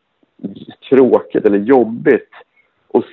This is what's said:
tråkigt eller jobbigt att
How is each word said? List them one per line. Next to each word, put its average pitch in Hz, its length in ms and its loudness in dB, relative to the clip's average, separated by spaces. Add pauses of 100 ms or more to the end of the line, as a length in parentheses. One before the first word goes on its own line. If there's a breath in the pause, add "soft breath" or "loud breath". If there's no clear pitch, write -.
(880)
tråkigt 123 560 2
eller 101 120 0
jobbigt 117 720 0 (640)
att 120 200 0